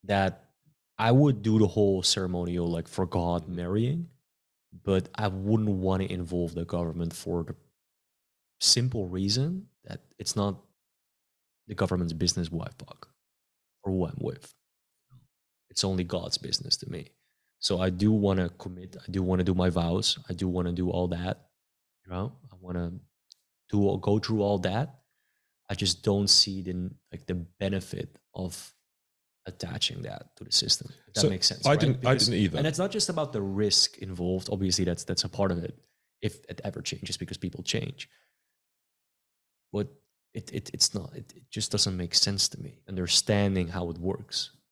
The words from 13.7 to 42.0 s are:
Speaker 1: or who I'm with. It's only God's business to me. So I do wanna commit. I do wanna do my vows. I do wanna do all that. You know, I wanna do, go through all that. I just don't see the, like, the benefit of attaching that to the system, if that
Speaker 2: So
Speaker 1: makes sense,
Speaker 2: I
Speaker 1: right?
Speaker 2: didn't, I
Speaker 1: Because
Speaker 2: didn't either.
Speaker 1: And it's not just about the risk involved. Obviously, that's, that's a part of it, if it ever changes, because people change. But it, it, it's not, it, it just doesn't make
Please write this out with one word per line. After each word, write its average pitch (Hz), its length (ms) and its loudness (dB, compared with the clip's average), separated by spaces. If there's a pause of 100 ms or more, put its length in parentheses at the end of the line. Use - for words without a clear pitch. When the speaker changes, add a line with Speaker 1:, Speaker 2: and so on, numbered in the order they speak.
Speaker 1:
or 95 100 -2
who 92 140 2
I'm - 140 -8
with. - 340 -8 (1160)
It's - 140 -2
only 92 200 0
God's 87 340 -4
business - 400 -4
to - 120 -12
me. - 200 -10 (480)
So 90 220 0
I 92 100 4
do 101 220 4
wanna 95 380 4
commit. 90 500 -14
I - 100 -12
do 95 120 -2
wanna 92 220 2
do 92 100 4
my 92 160 4
vows. 85 480 0 (100)
I 92 60 -6
do 92 140 -2
wanna 90 240 -2
do 90 180 0
all 90 180 0
that. 87 380 -4 (580)
You 95 80 -14
know, 101 200 -4 (200)
I 90 80 -20
wanna 87 320 -4 (800)
do, 98 320 4
go 104 160 4
through 107 240 0
all 101 160 2
that. 95 360 0 (760)
I 101 40 -2
just 92 280 0
don't 101 260 2
see 95 340 4
the, 90 280 -4 (200)
like, - 160 -16
the 90 80 -4
benefit 92 840 -6 (160)
of - 380 -8 (720)
attaching - 560 -6
that - 340 -12
to - 80 -16
the - 80 -6
system, - 360 2 (200)
if - 60 -20
that - 60 0
Speaker 2:
So - 100 6
Speaker 1:
makes 92 160 0
sense, - 200 0
Speaker 2:
I 139 40 6
Speaker 1:
right? 151 100 6
Speaker 2:
didn't, 135 160 4 (100)
I 127 80 6
Speaker 1:
Because 120 140 4
Speaker 2:
didn't 107 120 2
either. 123 180 2
Speaker 1:
And 147 80 2
it's 156 120 -2
not 196 120 0
just 208 200 0
about 151 220 -2
the 107 100 -2
risk 98 560 2
involved. 92 520 -2
Obviously, 95 340 2
that's, 87 200 0
that's - 200 -2
a 87 40 -4
part 98 220 0
of 85 120 0
it, - 160 -10 (440)
if 107 160 -4 (100)
it - 160 -12
ever - 180 -6
changes, - 360 -8
because 95 200 -8
people - 240 -8
change. - 460 -4 (1600)
But 104 160 -2 (460)
it, - 180 -12
it, - 200 -8
it's - 220 0
not, - 200 -8
it, - 220 -16
it - 140 -20
just - 220 -4
doesn't 101 240 0
make 87 180 -4